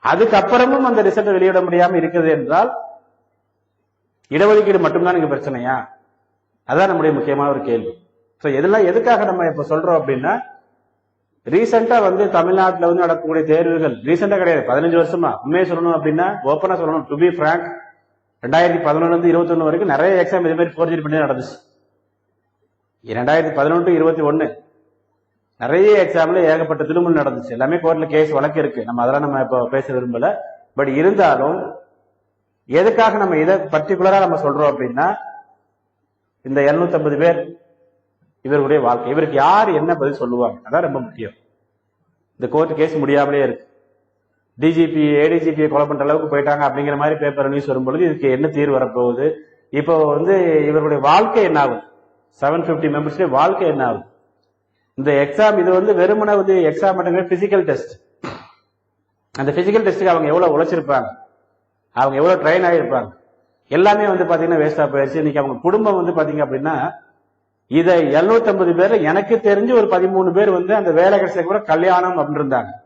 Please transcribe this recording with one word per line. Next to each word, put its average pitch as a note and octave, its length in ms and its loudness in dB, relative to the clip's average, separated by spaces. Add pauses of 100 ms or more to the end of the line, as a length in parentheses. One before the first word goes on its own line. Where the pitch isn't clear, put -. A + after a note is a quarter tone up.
அதுக்கப்புறமும் A#3 840 2
அந்த A#3 180 2
ரிசல்ட் G3+ 300 2
வெளியிட F#3 260 4
முடியாம F3 380 2
இருக்குது E3 320 0
என்றால் D3+ 380 0 (1600)
இடஒதுக்கீடு G3 520 4
மட்டும்தான் F3 360 0
இங்க D#3 120 -2
பிரச்சனையா? C3 440 -4 (920)
அதான் F3 220 2
நம்முடைய D#3 220 0
முக்கியமான C#3+ 400 -2
ஒரு C#3+ 160 -4
கேள்வி. A#2 240 -4 (500)
So, D#3 40 -2 (100)
இதெல்லாம் F#3+ 320 2
எதுக்காக A3+ 360 2
நம்ம F#3 240 -2
இப்ப D3 160 -6
சொல்றோம் D#3+ 340 0
அப்படின்னா, C3+ 340 -2 (1120)
ரீசென்ட்டா A3+ 580 2
வந்து F#3+ 180 0 (120)
தமிழ்நாட்டுல F3 540 2
வந்து F3 160 2
நடக்கக்கூடிய D#3+ 400 -2
தேர்வுகள், D#3+ 500 0 (120)
ரீசென்ட்டா G3 320 0
கிடையாது, E3+ 280 0
பதினஞ்சு D#3+ 320 0
வருஷமா. E3 320 0 (120)
உண்மையை E3+ 240 0
சொல்லணும் E3+ 300 -2
அப்படின்னா, D#3 300 -2 (240)
ஓப்பனா F#3 300 -2
சொல்லணும், D#3 280 -4
to D3 120 -6
be F3 80 4 (100)
frank, E3 240 0 (800)
ரெண்டாயிரத்தி E3 440 2
பதினொன்னுல E3 280 0
இருந்து E3+ 180 2
இருபத்தொன்னு E3+ 360 0
வரைக்கும் E3 240 0
நிறைய F3+ 300 2
எக்ஸாம் F3+ 240 -2
இது D#3+ 120 -2
மாதிரி E3+ 160 -2
ஃபோர்ஜரி E3 300 -2
பண்ணி D3+ 200 -2
நடந்துச்சு. B2+ 320 -6 (1500)
இரண்டாயிரத்தி C#3+ 540 -2
பதினொன்று E3+ 380 2
இருபத்தி D#3+ 320 0
ஒண்ணு D#3 200 0 (1120)
நிறைய E3+ 300 4 (120)
எக்ஸாம்ல E3+ 360 0 (120)
ஏகப்பட்ட D#3 320 -2
திருமல் D#3+ 360 0
நடந்துச்சு. B2 360 -4
எல்லாமே C3+ 240 -2
கோர்ட்ல E3 280 0
கேஸ் D#3 280 2
வழக்கு D3+ 260 -2
இருக்கு, B2 240 -4
நம்ம A#2+ 180 -4
அதெல்லாம் C#3 220 0
நம்ம C#3 180 -2
இப்ப B2+ 160 -2 (120)
பேச C3+ 220 -2
விரும்பல. B2 360 -2 (460)
But C#3 120 0 (140)
இருந்தாலும் E3 580 2 (1080)
எதுக்காக G#3+ 480 2
நம்ம F#3 240 0
இதை F3 140 2 (180)
பர்டிகுலரா F#3 460 2
நம்ம F3 220 0
சொல்றோம் C#3+ 300 0
அப்படின்னா, B2+ 340 -4 (1400)
இந்த C3+ 160 -2
எழுநூத்தம்பது D3+ 580 0
பேர் E3+ 200 2 (1080)
இவருடைய D3 360 0
வாழ்க்கை, A#2+ 300 -2
இவருக்கு D3+ 260 -2
யார் F#3+ 400 4
என்ன D#3+ 220 -2
பதில் C#3 200 -4
சொல்லுவாங்க, B2 440 -4
அதான் D#3 240 -2
ரொம்ப C3+ 120 -6
முக்கியம். A2+ 360 -12 (1040)
இந்த B2+ 140 -6
கோர்ட் D#3 260 0
கேஸ் D#3+ 220 0
முடியாமலே C#3 440 0
இருக்கு. A#2+ 200 -6 (920)
டி D3 140 2
ஜி E3 160 2
பி, D3+ 180 0 (140)
ஏ D3 100 4
டி E3+ 100 0
ஜி D#3+ 140 -2
பியை D3+ 160 0
கொலை D3 180 0
பண்ற C#3+ 180 -4
அளவுக்கு D#3 260 0
போயிட்டாங்க C#3+ 340 0
அப்படிங்கிற C#3+ 340 -2
மாதிரி D3+ 200 0
பேப்பர் C#3 340 -2
நியூஸ் C#3+ 180 -4
வரும் C3 160 -2
பொழுது D3+ 180 -2
இதுக்கு D3+ 300 -2
என்ன D3+ 220 0
தீர்வு C#3+ 200 0
வரப்போகுது? B2 500 -2 (460)
இப்போ D3 220 0 (200)
வந்து E3+ 200 0 (320)
இவருடைய D3+ 340 0
வாழ்க்கை G#3 420 2
என்ன D#3+ 200 0
ஆகும்? A#2+ 200 -4 (580)
செவன் D#3 260 0
ஃபிஃப்டி D#3 280 -2
மெம்பர்ஸ்டைய D#3 420 -4
வாழ்க்கை F3+ 300 2
என்ன C#3+ 200 -2
ஆகும்? A2+ 180 -6 (920)
இந்த C#3 140 -2 (100)
எக்ஸாம் G#3 380 0
இது F3+ 180 2
வந்து G3+ 220 2
வெறுமனே G#3 400 2
வந்து F#3+ 160 2 (120)
எக்ஸாம் F#3 300 0
மட்டும் F3 160 -2
கிடையாது, F3+ 180 -2
பிசிக்கல் F#3+ 380 0
டெஸ்ட். - 240 -6 (1400)
அந்த C3+ 160 -4
பிசிக்கல் G3 360 0
டெஸ்ட்டுக்கு F#3 260 0
அவங்க D#3 180 0
எவ்வளவு E3 240 2
உழைச்சிருப்பாங்க, C#3+ 540 -2 (880)
அவங்க C3+ 240 0
எவ்வளவு E3+ 240 2
ட்ரெயின் F3 240 2
ஆகியிருப்பாங்க, C3+ 420 -2 (640)
எல்லாமே G#3 360 2
வந்து F#3 220 0
பாத்தீங்கன்னா E3 320 0
வேஸ்டா D3+ 320 0
போயிடுச்சு. C#3 280 -2
இன்னைக்கு D3+ 220 -2
அவங்க C3+ 220 -6
குடும்பம் G3+ 340 2
வந்து E3+ 160 -2
பாத்தீங்க D3+ 300 -2
அப்படின்னா, C3+ 300 -4 (960)
இதை E3+ 220 4 (220)
எழுநூத்தம்பது F#3+ 600 2
பேர்ல G3+ 200 2 (120)
எனக்கு G3 260 0 (100)
தெரிஞ்சு G#3 300 2
ஒரு G#3+ 160 4
பதிமூணு F#3 400 2
பேர் G3+ 240 2
வந்து F#3 200 -2
அந்த G3 160 0
வேலை F3 260 4
கிடைச்சதுக்கு F3+ 300 -2
அப்புறம் G3 220 -4
கல்யாணம் F3+ 500 2
அப்படின்னு D3 220 -4
இருந்தாங்க. C3 300 -4 (140)